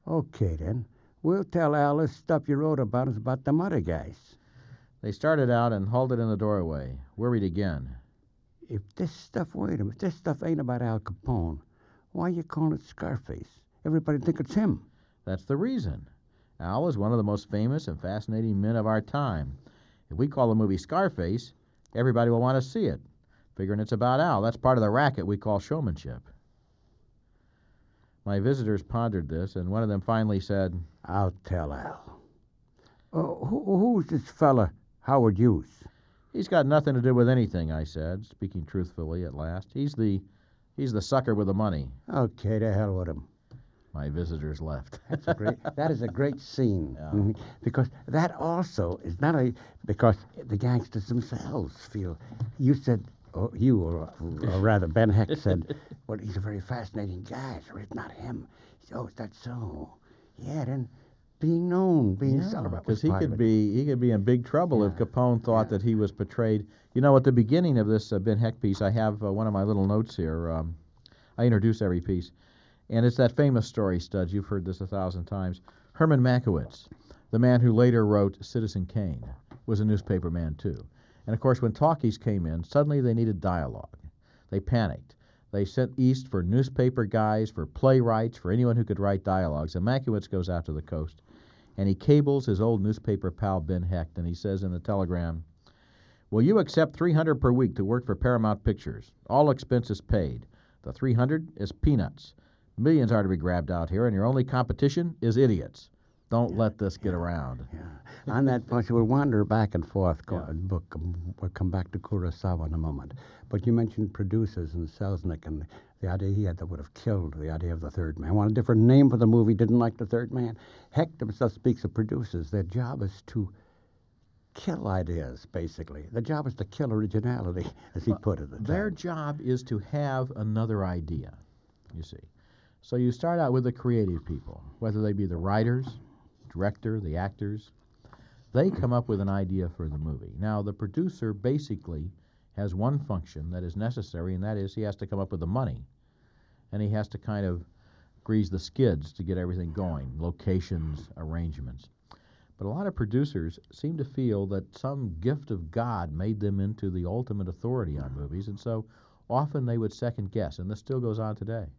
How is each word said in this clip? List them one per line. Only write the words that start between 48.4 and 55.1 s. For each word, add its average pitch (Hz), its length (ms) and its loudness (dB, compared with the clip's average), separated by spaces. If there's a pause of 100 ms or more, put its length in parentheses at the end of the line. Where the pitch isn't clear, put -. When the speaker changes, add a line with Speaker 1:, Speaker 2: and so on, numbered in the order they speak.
Speaker 1:
is 85 160 -8
not 156 160 2
a, 127 160 2 (320)
because 107 320 4 (300)
the 107 100 -2
gangsters 117 500 0
themselves 120 720 -6 (100)
feel, 92 320 -6 (400)
you 135 160 6
said, 120 300 0 (300)
or 98 200 -2
you, 117 280 4
or, 80 380 -4
or 82 400 -2
rather 101 280 4
Ben 110 220 4